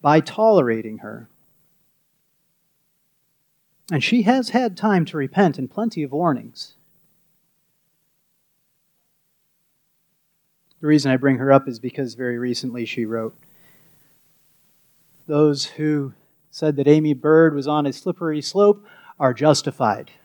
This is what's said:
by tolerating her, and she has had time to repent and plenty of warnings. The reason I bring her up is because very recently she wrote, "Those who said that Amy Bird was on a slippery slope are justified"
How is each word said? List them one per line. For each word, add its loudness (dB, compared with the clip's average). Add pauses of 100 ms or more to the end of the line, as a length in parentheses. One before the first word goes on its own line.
by 4
tolerating 0
her, -18 (2500)
and -2
she 2
has 0
had -2
time 0
to -12
repent 0
and -8
plenty -6
of -8
warnings. -4 (4000)
The -4
reason 4
I 2
bring 0
her 2
up 4
is -12
because -10
very -6
recently -8
she -8
wrote, -8 (1900)
"Those 2
who -6 (380)
said -4
that 2
Amy 4
Bird 4
was -6
on -2
a -4
slippery -6
slope 2 (360)
are 2
justified" 0 (140)